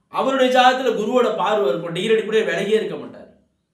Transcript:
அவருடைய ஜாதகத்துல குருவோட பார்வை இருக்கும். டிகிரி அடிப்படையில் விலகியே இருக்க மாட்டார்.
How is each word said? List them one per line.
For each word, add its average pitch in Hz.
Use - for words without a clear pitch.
அவருடைய 254
ஜாதகத்துல 254
குருவோட 220
பார்வை 196
இருக்கும். 170
டிகிரி 208
அடிப்படையில் 214
விலகியே 208
இருக்க 139
மாட்டார். -